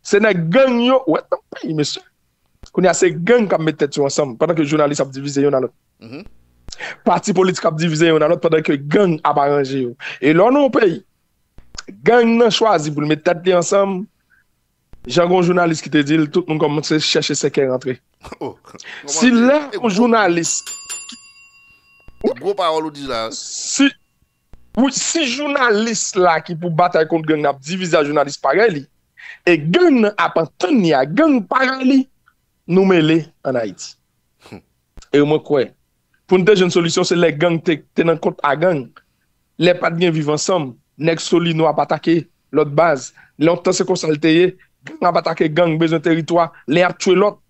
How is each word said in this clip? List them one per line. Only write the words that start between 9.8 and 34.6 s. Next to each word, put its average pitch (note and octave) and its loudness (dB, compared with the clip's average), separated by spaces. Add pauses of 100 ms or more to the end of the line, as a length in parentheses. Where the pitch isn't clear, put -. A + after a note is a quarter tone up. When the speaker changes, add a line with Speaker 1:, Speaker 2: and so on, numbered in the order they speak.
Speaker 1:
yo. A#2+ -6 (260)
E D3 2
lò F#3+ 4
nou C#4 2
peyi, A#3 2 (1040)
gang A#3 4
nan A#3 4
chwazi E3+ 0
pou D3 -2
l D3+ -2
mete D3+ -2
tèt F3 -2
li F#3 2
ansanm, G3 0 (1040)
jan E3+ 2
gon F#3 4
jounalis E3+ 0
ki D3 -14
te D3 2
di, D#3 2
tout F3 -2
moun D#3 -2
kòmanse D3+ -2
chèche D3+ -2
se C#3+ -2
kè C#3 0
rantre. B2+ -6 (220)
Speaker 2:
<laughs> - -18
Oh, B2+ -10 (560)
Speaker 1:
Si A#3+ 2
Speaker 2:
koman A#3+ 2
Speaker 1:
lè C#4+ 2 (120)
Speaker 2:
di? G#3+ -10
Speaker 1:
yon G#3+ -2
jounalis G3 0 (1600)
Speaker 2:
Gwo G3+ -2
pawòl D#3+ -2
ou - -20
di C#3+ -12
la? A2+ -4
Speaker 1:
Si, - -4 (880)
wi, C4 2
si - -4
jounalis A#3+ -2 (100)
la F3 4 (100)
ki - -10
pou F3 -6
batay E3+ 0
kont D#3+ -2
gang D#3 -2
nan C#3+ 0
ap C3+ -20
divize F3 -4
a D#3 4
jounalis C#3+ -2
parey F3+ 2
li, C#3+ -8 (680)
e F3 4
gang A#3+ 4
nan G#3 2
ap E3 0
antann C#4 0
li D#3+ 4
a C3+ 2
gang C4+ 2
parey C4 0
li, C4+ 4 (680)
nou F#3 4
mele D#3+ 2 (260)
an C3 -4
Ayiti. G#2+ -8 (560)
Speaker 2:
Hmm. F#2 -18 (560)